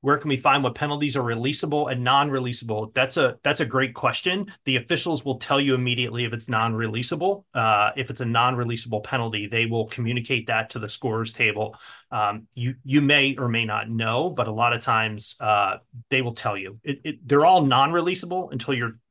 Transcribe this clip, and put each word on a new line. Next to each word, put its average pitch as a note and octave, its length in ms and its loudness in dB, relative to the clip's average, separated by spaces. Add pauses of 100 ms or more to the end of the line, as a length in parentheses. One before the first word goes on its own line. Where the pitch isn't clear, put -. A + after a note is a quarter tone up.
where C#3+ 160 4
can D3 120 -6
we C3+ 80 2
find C3+ 260 2
what A#2+ 120 0
penalties D3 420 -2
are C3+ 40 0
releasable C3+ 680 -2
and B2 140 -2
non-releasable? B2 880 0
That's C3 240 0
a, C3+ 260 2
that's D3 160 0
a D#3 60 2
great B2+ 280 0
question. F#3 560 -2 (140)
The C3 140 0
officials D#3 480 -2
will C3 140 -4
tell C#3+ 200 0
you C#3 160 2
immediately A#2+ 480 -2
if A2 80 -4
it's A2+ 160 -8
non-releasable. A#2 960 0 (100)
Uh, G#2+ 440 4
if B2+ 120 -6
it's A#2+ 120 -8
a B2 40 -4
non-releasable A#2 800 0
penalty, A2+ 440 -4
they A#2 180 0
will A2+ 220 -2
communicate A#2+ 600 -4
that A2+ 220 -2
to A#2 100 -10
the G#2+ 80 -8
scorer's A2 460 -2
table. G#2+ 420 -2 (360)
Um, G#2+ 440 -2
you, B2+ 200 -4 (100)
you C#3 160 4
may C#3 360 4
or B2 120 -2
may A#2 160 0
not G#2+ 240 -4
know, A2+ 400 0
but B2 180 -2
a A2 60 -6
lot A#2 180 2
of A2+ 100 -2
times, A2 600 -2
uh, G#2 380 2 (300)
they C3 120 2
will A#2+ 120 -4
tell A2 220 -4
you. G2 260 -12
It, C#3+ 220 -6
it, D3+ 240 -10
they're C#3+ 180 6
all F3 200 6
non-releasable E3+ 880 2
until C3+ 220 -2
you're A#2 240 -4 (120)